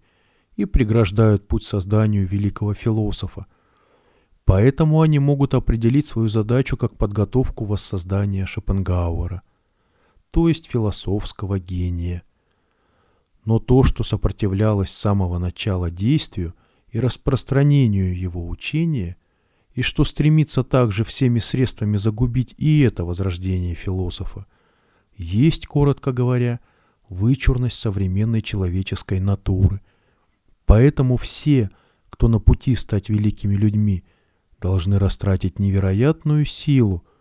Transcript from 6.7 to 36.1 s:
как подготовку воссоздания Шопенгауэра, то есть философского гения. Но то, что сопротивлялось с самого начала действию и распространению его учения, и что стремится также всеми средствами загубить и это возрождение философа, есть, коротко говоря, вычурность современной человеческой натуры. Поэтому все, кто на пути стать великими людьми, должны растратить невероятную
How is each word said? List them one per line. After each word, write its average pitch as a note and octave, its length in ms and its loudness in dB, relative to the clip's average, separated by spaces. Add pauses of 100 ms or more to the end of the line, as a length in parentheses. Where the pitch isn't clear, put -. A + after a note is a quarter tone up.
как - 220 -4
подготовку G#2+ 640 -2
воссоздания G2 840 -4
Шопенгауэра, F2+ 960 -4 (880)
то E3+ 180 2
есть - 180 -2
философского G2+ 920 -4
гения. F2+ 640 -6 (1200)
Но A2+ 140 2
то, B2+ 240 4
что - 200 2
сопротивлялось G2+ 840 0
с - 80 -8
самого G2 400 0
начала F2+ 520 -4
действию F#2 640 -2 (340)
и A2+ 100 -6
распространению B2+ 1200 0
его F2 320 -6
учения, B2 640 -4 (580)
и B2+ 80 -6
что - 220 0
стремится D3 600 2
также A#2 400 0
всеми A#2+ 360 0
средствами G#2+ 580 -2
загубить A#2 600 -2
и D3+ 240 2
это G#2 240 2
возрождение F2+ 720 -4
философа, F#2 720 -6 (680)
есть, G#2 520 0
коротко C#3+ 440 0
говоря, B2 480 -2 (500)
вычурность B2 680 0
современной G2+ 640 -2
человеческой F#2+ 800 -4
натуры. G2 640 0 (840)
Поэтому B2+ 500 6
все, B2 540 0 (400)
кто - 180 0
на A2+ 120 4
пути - 360 4
стать - 340 -4
великими G#2 460 0
людьми, G#2 480 0 (560)
должны F#2+ 400 0
растратить F#2+ 600 0
невероятную G2+ 840 2